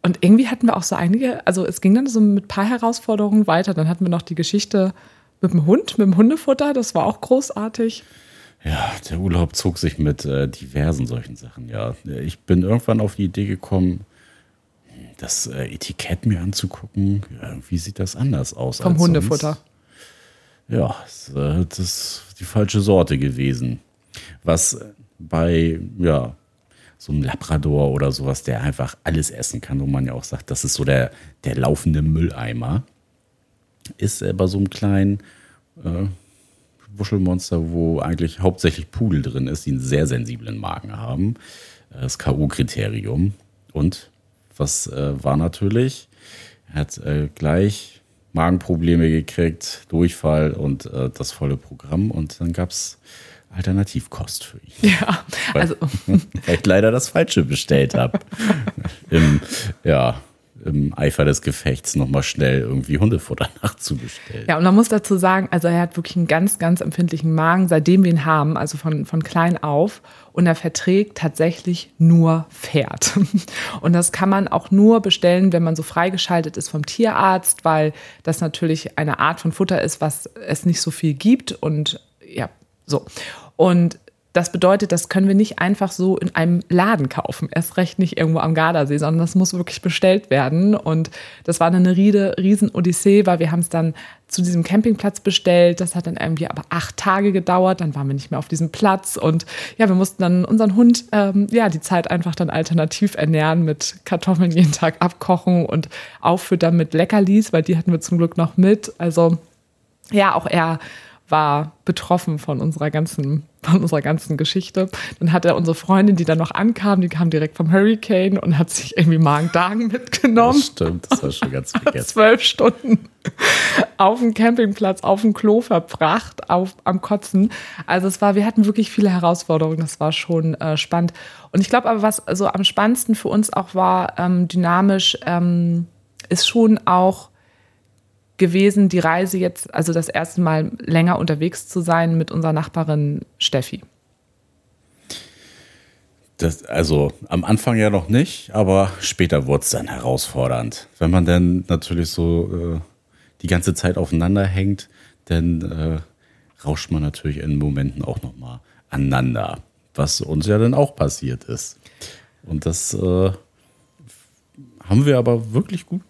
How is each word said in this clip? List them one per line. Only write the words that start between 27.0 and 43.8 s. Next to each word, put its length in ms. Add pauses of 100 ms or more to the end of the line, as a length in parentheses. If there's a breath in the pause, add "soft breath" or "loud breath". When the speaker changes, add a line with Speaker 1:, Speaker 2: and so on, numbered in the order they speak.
Speaker 2:
einem 100
Labrador 680
oder 180
sowas, 320
der 200
einfach 420
alles 260
essen 300
kann, 200
wo 60
man 180
ja 100
auch 100
sagt, 260
das 140
ist 100
so 100
der, 280 (320 loud breath)
der 100
laufende 480
Mülleimer, 800 (1160)
ist, 220
äh, 120
bei 160
so 100
einem 100
kleinen, 520 (640 soft breath)
äh, 220 (920 soft breath)
Wuschelmonster, 720
wo 300
eigentlich 400
hauptsächlich 500
Pudel 320
drin 240
ist, 200
die 40
einen 100
sehr 280
sensiblen 500
Magen 380
haben, 380 (560 loud breath)
äh, 100
das 180
K-O-Kriterium. 1160 (380)
Und 380 (460)